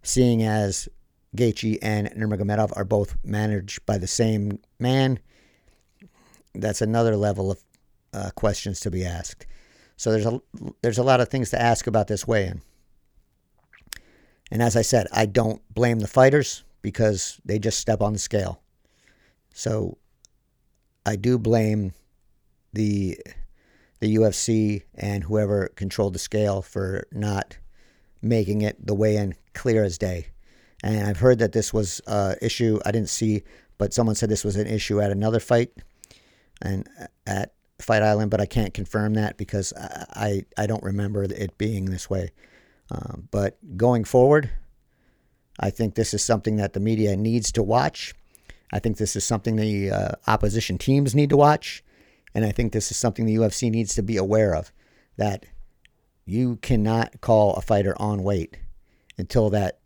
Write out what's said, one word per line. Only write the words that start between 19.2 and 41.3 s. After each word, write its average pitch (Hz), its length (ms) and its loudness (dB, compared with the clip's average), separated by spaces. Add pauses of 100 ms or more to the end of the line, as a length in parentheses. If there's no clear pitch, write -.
So 104 440 -4 (1080)
I 104 100 -2
do 120 220 2
blame 107 540 2 (840)
the, 101 440 -2 (840)
the 110 80 0
U 110 180 4
F 98 80 2
C 107 480 0 (120)
and 101 300 -4
whoever 101 440 0
controlled 98 460 -4
the - 40 -6
scale 104 420 0
for 95 520 -6
not 101 440 -4 (640)
making 107 420 0
it - 220 -4
the 104 100 -2
weigh-in 104 400 2 (200)
clear 110 300 2
as 90 120 -2
day. 90 300 -6 (560)
And 107 240 -2
I've 101 120 -2
heard 123 200 6
that 113 140 2
this 107 200 -2
was 107 340 -2
a 98 360 0
issue. 110 420 2
I 104 60 0
didn't 107 180 0
see, 107 360 0 (340)
but 101 160 -2
someone 113 220 2
said 110 120 -2
this 104 160 0
was 101 120 0
an 104 100 0
issue 104 340 0
at 101 100 2
another 107 300 0
fight 120 300 2 (880)
and 95 260 -4 (400)
at 98 280 -6 (240)
Fight 110 240 2
Island, 107 280 2
but 104 100 0
I 98 60 0
can't 104 280 -2
confirm 107 400 -2
that 107 220 -2
because 101 360 -6
I, - 420 -14
I, 104 480 -4
I 107 40 -2
don't 110 160 -2
remember 101 420 -2
it 98 340 -6